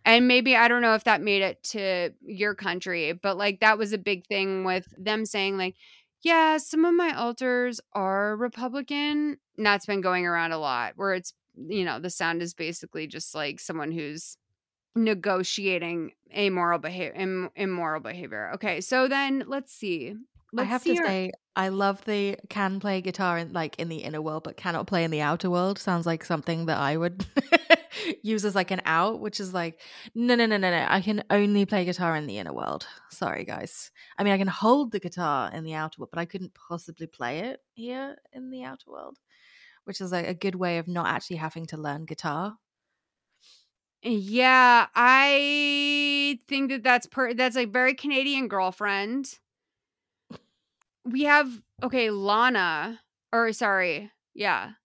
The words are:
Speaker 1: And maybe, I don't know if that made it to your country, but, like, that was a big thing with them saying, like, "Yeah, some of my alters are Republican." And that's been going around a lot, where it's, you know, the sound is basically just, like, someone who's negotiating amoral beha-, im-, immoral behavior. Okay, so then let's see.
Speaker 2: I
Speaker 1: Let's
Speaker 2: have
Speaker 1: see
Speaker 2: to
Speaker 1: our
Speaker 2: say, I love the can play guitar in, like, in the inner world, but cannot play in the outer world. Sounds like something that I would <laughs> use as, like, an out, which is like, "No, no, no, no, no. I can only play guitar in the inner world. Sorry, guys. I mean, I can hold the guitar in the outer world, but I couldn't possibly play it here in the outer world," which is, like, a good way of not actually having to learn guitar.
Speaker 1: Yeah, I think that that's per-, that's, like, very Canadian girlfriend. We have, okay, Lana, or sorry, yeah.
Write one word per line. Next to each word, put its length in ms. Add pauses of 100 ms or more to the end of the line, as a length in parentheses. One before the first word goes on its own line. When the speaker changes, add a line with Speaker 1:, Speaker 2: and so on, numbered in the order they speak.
Speaker 1:
And 220
maybe, 280
I 120
don't 140
know 140
if 100
that 160
made 200
it 300
to 400 (100)
your 340
country, 580
but, 240
like, 240
that 160
was 160
a 40
big 300
thing 380
with 320
them 280
saying, 320
like, 200 (440)
"Yeah, 360
some 260
of 100
my 240
alters 600 (140)
are 420
Republican." 1000 (200)
And 80
that's 200
been 160
going 240
around 260
a 60
lot, 400
where 160
it's, 200 (220)
you 300
know, 140
the 100
sound 320
is 120
basically 540
just, 260
like, 280
someone 320
who's 440 (560)
negotiating 1200 (240)
amoral 440
beha-, 360
im-, 400
immoral 460
behavior. 540
Okay, 260
so 260
then 400
let's 260
see. 420 (400)
Speaker 2:
I 20
Speaker 1:
Let's 120
Speaker 2:
have 140
Speaker 1:
see 140
Speaker 2:
to 40
Speaker 1:
our 60
Speaker 2:
say, 240 (240)
I 140
love 360
the 320 (100)
can 320
play 220
guitar 380
in, 140
like, 260
in 100
the 80
inner 240
world, 220
but 120
cannot 300
play 180
in 60
the 120
outer 280
world. 300
Sounds 260
like 180
something 440
that 100
I 180
would 300 (480)
<laughs> 480
use 240
as, 80
like, 160
an 160
out, 340
which 200
is 120
like, 280 (340)
"No, 220
no, 100
no, 120
no, 120
no. 180
I 140
can 300
only 340
play 200
guitar 300
in 120
the 100
inner 160
world. 320 (240)
Sorry, 360
guys. 440 (300)
I 40
mean, 80
I 60
can 100
hold 440
the 80
guitar 520
in 120
the 100
outer 260
world, 120
but 80
I 60
couldn't 280
possibly 540
play 320
it 200 (140)
here 440 (140)
in 200
the 120
outer 280
world," 260 (680)
which 160
is, 100
like, 160
a 80
good 180
way 240
of 100
not 200
actually 300
having 300
to 100
learn 280
guitar. 540 (1400)
Speaker 1:
Yeah, 880
I 1400 (100)
think 220
that 140
that's 240
per-, 260
that's, 220
like, 160
very 240
Canadian 540
girlfriend. 920 (1700)
We 180
have, 260 (340)
okay, 280
Lana, 880 (320)
or 180
sorry, 580 (240)
yeah. 380 (140)